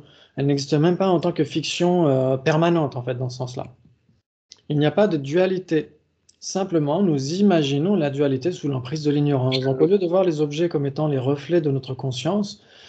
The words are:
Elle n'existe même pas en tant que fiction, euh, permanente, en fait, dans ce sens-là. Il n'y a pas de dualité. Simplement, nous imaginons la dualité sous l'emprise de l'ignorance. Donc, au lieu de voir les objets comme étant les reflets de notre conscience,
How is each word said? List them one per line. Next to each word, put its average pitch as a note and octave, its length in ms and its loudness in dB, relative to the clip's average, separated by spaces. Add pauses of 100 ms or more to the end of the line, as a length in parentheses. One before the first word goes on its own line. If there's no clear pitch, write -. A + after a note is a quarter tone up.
(360)
Elle C#3 120 -2
n'existe C#3+ 260 -2
même E3 240 2
pas F#3+ 120 2
en F3 100 4
tant F3 120 0
que E3 120 -2
fiction, E3+ 640 0
euh, C3 300 2
permanente, D#3 580 2
en A#2+ 80 -6
fait, B2+ 120 -4
dans B2+ 140 -6
ce - 80 -12
sens-là. - 280 -10 (1040)
Il D3+ 80 0
n'y D3 80 4
a D3 60 4
pas G#3 160 4
de E3 100 0
dualité. E3 800 -2 (420)
Simplement, E3+ 640 -2
nous D3 320 0
imaginons E3+ 600 2
la D3+ 140 0
dualité C#3 420 0
sous F3 160 -8
l'emprise C#3 360 -6
de D3 80 2
l'ignorance. C#3 480 0
Donc, C3 220 0
au D#3 60 6
lieu G3 100 4
de F#3 100 0
voir F#3 160 2
les D#3 180 0
objets D3+ 280 -2
comme D3+ 160 -2
étant C#3+ 220 -2
les C#3+ 120 0
reflets C#3+ 420 0
de D3+ 100 -2
notre C3 220 -4
conscience, D#3 680 -4 (280)